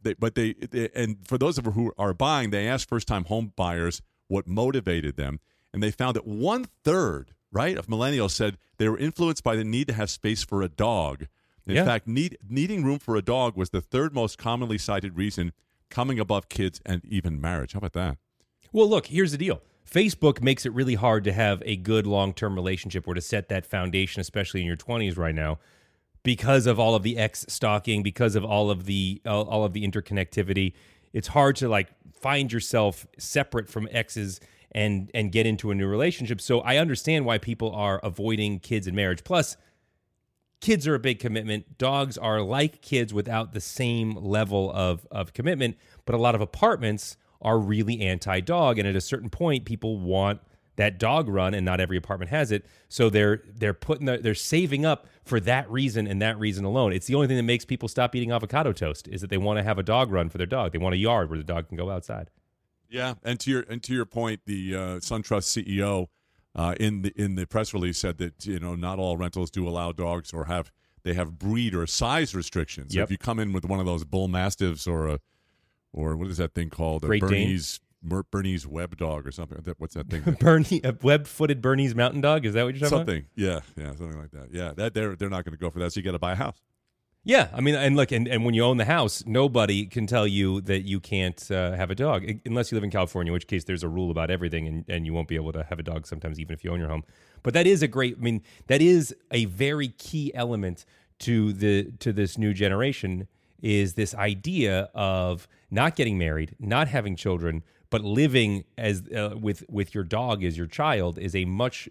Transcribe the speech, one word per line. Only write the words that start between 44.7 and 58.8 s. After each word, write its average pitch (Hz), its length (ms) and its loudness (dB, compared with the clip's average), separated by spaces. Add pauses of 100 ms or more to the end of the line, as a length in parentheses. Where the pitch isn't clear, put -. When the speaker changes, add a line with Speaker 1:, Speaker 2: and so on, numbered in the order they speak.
Speaker 2:
of, 92 380 0
of 95 240 -6
commitment, 131 420 0 (300)
but 117 80 0
a 117 40 2
lot 120 160 4
of 104 60 2
apartments 110 800 0 (240)
are 113 160 4
really 107 420 2
anti-dog. 98 760 2
And 101 80 2
at 98 80 2
a 95 60 2
certain 117 280 -6
point, 151 360 0
people 110 340 -4
want 95 420 0 (360)
that 104 220 2
dog 123 300 2
run, 95 240 2
and 95 140 0
not 92 140 2
every 92 160 0
apartment 90 340 -4
has 143 200 0
it. 104 140 0 (240)
So 117 220 4
they're, 104 360 4
they're 104 280 -2
putting 147 320 -4
the, 123 120 0
they're 110 160 0
saving 156 520 0
up 151 200 0 (180)
for 123 160 0
that 120 300 0
reason 113 360 0
and 98 160 0
that 110 160 0
reason 98 260 0
alone. 107 280 2
It's 92 140 -4
the 127 80 0
only 143 120 4
thing 127 100 2
that 120 60 2
makes 117 220 2
people 123 240 -6
stop 123 260 0
eating 120 180 -2
avocado 120 400 0
toast, - 360 -4